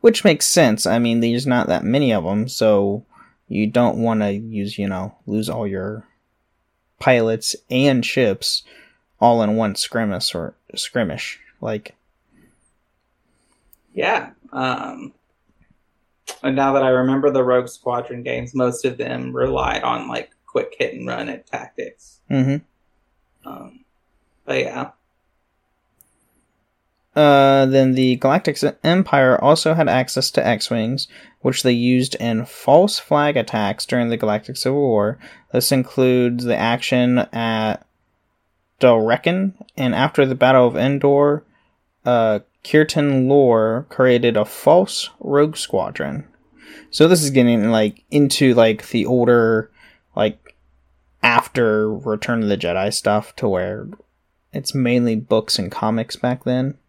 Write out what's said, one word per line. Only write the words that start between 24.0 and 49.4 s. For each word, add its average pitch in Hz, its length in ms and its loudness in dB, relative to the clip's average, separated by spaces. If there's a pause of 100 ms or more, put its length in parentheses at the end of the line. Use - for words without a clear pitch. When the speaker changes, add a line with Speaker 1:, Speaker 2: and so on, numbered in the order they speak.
Speaker 2:
but 135 140 -4
yeah. 127 320 -8 (2250)
Speaker 1:
Uh, 139 520 6
then 131 280 4
the 127 220 2
Galactic 135 460 0
S-, 143 200 -2
Empire 139 600 4
also 156 320 4
had 160 140 2
access 127 420 -2
to - 160 0
X-Wings, 117 640 -4 (320)
which 131 220 -2
they 127 100 2
used 127 440 0
in 117 300 -4
false 175 520 2
flag 147 380 0
attacks 107 480 -4
during 120 240 -2
the 117 80 -2
Galactic 110 400 -4
Civil 135 240 -2
War. 110 380 0 (340)
This 123 200 0
includes 127 720 0
the 117 120 -2
action 123 600 0
at 113 680 -4 (920)
Del 120 220 6
Reckon, 170 540 0 (220)
and 127 180 -2
after 139 300 2
the 131 100 -2
Battle 127 320 6
of 117 100 0
Endor, 143 680 2 (600)
uh, 113 360 2 (240)
Kirtan 147 640 2
Lore 120 600 2
created 120 460 2
a 107 80 0
false - 640 0 (100)
Rogue 147 360 0
Squadron. - 720 -6 (640)
So 156 180 4
this 170 140 4
is 143 80 -2
getting, 120 400 4
like, 107 400 0
into, 139 440 2
like, 113 340 2
the 117 160 -2
older, 117 680 2 (460)